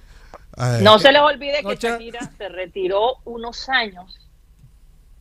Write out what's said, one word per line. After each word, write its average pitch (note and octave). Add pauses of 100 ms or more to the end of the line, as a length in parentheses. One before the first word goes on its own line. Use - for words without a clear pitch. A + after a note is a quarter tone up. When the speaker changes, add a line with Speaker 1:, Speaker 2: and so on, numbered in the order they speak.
(580)
Speaker 1:
eh, B2
Speaker 2:
No G#3+
se C#4
les D4
olvide C#4+
que -
Speaker 3:
Rocha. A3+
Speaker 2:
Shakira A#3
se G3+
retiró F#3
unos A#3
años G#3 (1000)